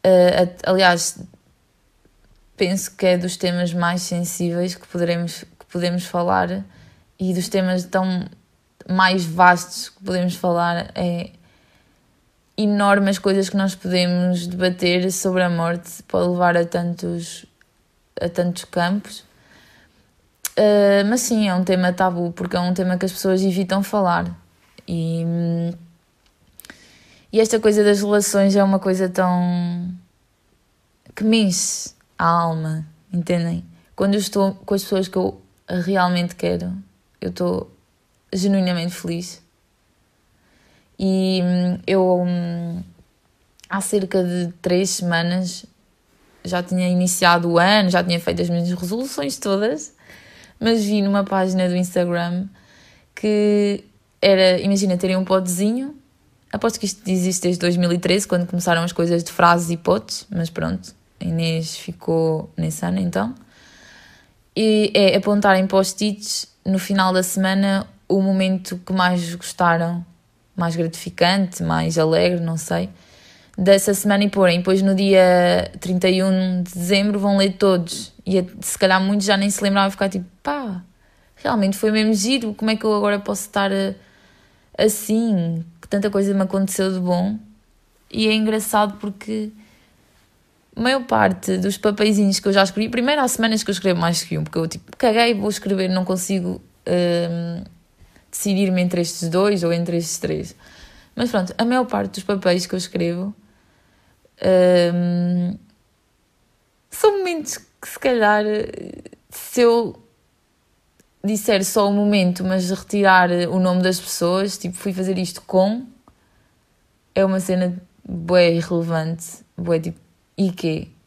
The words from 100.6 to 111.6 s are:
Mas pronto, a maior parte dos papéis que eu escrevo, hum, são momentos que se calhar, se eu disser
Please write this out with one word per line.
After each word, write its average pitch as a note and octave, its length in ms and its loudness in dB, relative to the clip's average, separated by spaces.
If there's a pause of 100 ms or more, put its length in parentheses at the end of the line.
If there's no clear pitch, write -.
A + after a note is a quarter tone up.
Mas A#3 140 -2
pronto, F#3 280 -2
a A#3 80 0
maior B3 200 0
parte G3+ 280 -4
dos - 100 -12
papéis F#3 420 0
que - 80 -8
eu F#3 40 -4
escrevo, F3+ 580 -4 (1600)
hum, F3 640 0 (1300)
são G4+ 280 2
momentos F4 400 -4
que - 320 -20
se - 100 -16
calhar, G#3+ 440 2 (840)
se - 320 -4
eu A#3 400 2 (1200)
disser G3+ 420 0